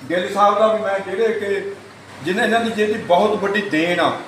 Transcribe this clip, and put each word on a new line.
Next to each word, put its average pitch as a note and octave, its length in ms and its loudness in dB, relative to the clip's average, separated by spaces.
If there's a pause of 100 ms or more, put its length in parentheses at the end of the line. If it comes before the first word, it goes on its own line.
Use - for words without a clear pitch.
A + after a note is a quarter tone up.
ਗਿੱਲ F3+ 240 -2
ਸਾਹਿਬ G3+ 260 4
ਦਾ A3 80 6
ਵੀ G#3+ 160 0
ਮੈਂ, G3 160 -2
ਜਿਹੜੇ G#3 340 -2
ਕਿ G3 420 -4 (480)
ਜਿਹਨੇ F#3+ 200 0
ਇਹਨਾਂ A3 160 2
ਦੀ, A3+ 100 -2
ਜਿਹਦੀ G#3+ 240 0
ਬਹੁਤ G3+ 420 2
ਵੱਡੀ G3 260 -2
ਦੇਣ E3+ 380 0
ਆ। C#3+ 120 2 (160)